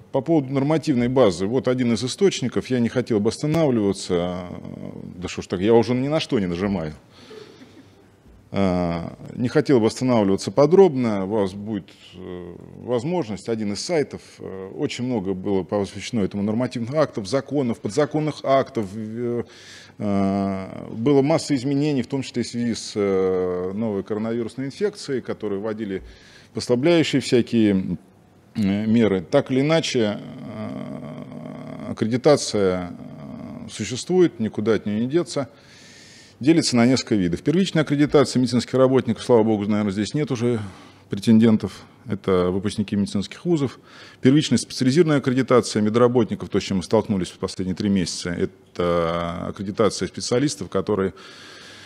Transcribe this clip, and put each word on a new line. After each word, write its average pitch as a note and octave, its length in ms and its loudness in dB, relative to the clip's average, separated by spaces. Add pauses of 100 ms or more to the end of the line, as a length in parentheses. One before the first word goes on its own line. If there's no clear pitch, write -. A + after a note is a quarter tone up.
(120)
по C3+ 80 0
поводу C#3 320 0
нормативной C#3 560 0
базы, G2+ 380 2
вот A#2 200 -2
один B2+ 260 0
из A2+ 120 -2
источников, B2+ 680 0
я B2+ 80 0
не A#2 100 2
хотел A#2 300 0
бы A2 120 2
останавливаться, G2+ 1200 0
э, F#2 420 -12 (260)
да F2 100 -10
что - 160 -8
ж - 60 -12
так, F#2 120 -2
я A2 140 6
уже A#2 200 6
ни B2+ 120 -2
на D3+ 140 0
что C3+ 180 0
не F#2+ 80 0
нажимаю. F2 480 -2 (1600)
Э, F2+ 580 -2 (240)
не A#2+ 140 -2
хотел C#3 320 4
бы A2 80 4
останавливаться G#2 640 0
подробно, C#3 720 4
у F#2 60 -6
вас G2+ 220 0
будет, G2+ 380 -8 (240)
э, F2+ 420 -14 (200)
возможность, A#2 720 -4
один A2 240 -2
из G2 80 -6
сайтов, D3 420 -2 (160)
э, F#2+ 380 -12
очень C3 280 -4
много G2 300 -2
было F#2+ 300 -2
посвящено G2+ 560 -4
этому G2+ 240 -2
нормативных A#2+ 500 -4
актов, B2+ 320 -2
законов, C3 540 -2
подзаконных C#3+ 640 -2
актов, B2+ 500 2
э, A#2 480 -6 (560)
э, G2 960 -2
было C#3 280 2
масса D3 360 0
изменений, C#3 460 0
в - 40 -4
том C#3 160 -4
числе A#2+ 200 -6
в - 40 -4
связи A#2+ 280 -4
с, - 200 -12
э, F#2 800 0
новой G#2 280 -2
коронавирусной A2+ 640 -6
инфекцией, C#3 540 -4
которые G2+ 400 -6
вводили G#2+ 420 -6 (520)
послабляющие C3+ 640 2
всякие, G#2 800 2 (560)
э, G#2 320 0
меры. G#2 440 4
Так C#3+ 200 2
или C3 100 2
иначе, C3+ 600 0
э, - 1700 -12
аккредитация, G#2+ 1080 0
э, - 720 -14
существует, D#3+ 720 0
никуда A2 320 0
от F#2+ 140 0
неё G#2 140 -2
не A#2+ 60 -2
деться. D3 440 -2 (880)
Делится C#3+ 360 4
на A#2 100 6
несколько B2 300 2
видов. F2 260 0
Первичная E3 400 2
аккредитация C#3+ 560 4
медицинских B2 360 0
работников, C3 500 4
слава A#2 180 6
богу, G#2+ 240 2
наверное, G#2 240 0
здесь G2+ 240 -4
нет D3 160 -2
уже A#2+ 300 -2 (500)
претендентов. A2 720 4 (240)
Это F#2 460 0
выпускники G2 420 -4
медицинских G2+ 500 -4
вузов. D3+ 360 -2 (400)
Первичная C3 380 4
специализированная D3 600 2
аккредитация B2 640 2
медработников, A2+ 680 2
то, G2+ 120 0
с - 20 -8
чем G2 140 -4
мы F2 80 -2
столкнулись G2+ 460 0
в - 80 -20
последние F#2 360 -6
три G#2 140 -2
месяца, F2+ 420 -2
это F2 1160 -2
аккредитация F#2+ 580 -2
специалистов, B2 640 -4
которые F#2+ 420 -2 (720)